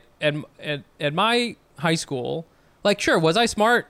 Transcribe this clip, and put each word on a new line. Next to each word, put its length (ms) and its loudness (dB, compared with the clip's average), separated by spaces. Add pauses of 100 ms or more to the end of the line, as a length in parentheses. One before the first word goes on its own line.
(220)
at, 140 0 (240)
at, 240 -8 (160)
at 140 -2
my 420 0 (240)
high 160 2
school, 500 -6 (380)
like, 160 2
sure, 200 2
was 180 4
I 80 4
smart? 440 2